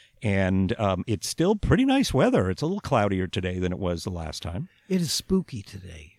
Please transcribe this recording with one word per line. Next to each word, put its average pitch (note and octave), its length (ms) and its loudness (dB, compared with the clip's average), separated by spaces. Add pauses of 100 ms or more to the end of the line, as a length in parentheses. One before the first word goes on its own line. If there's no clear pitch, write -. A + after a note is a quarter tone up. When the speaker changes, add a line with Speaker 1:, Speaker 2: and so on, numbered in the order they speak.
(220)
Speaker 1:
And, F#2+ 580 2
um, F#2 280 0
it's G#2+ 200 -2
still F#3+ 280 2
pretty G3+ 300 4
nice C4+ 280 2
weather. C#3 360 4
It's F#2 120 -2
a C#3+ 40 -2
little G3 160 -4
cloudier G2+ 460 2
today F#2 320 -4
than F2+ 120 0
it F2+ 80 -6
was F2 240 -2
the - 60 -4
last E2 320 -8
time. F#2 260 -8 (220)
Speaker 2:
It F#3 100 2
is E3 140 -2
spooky F3+ 480 -2
today. F2 580 -16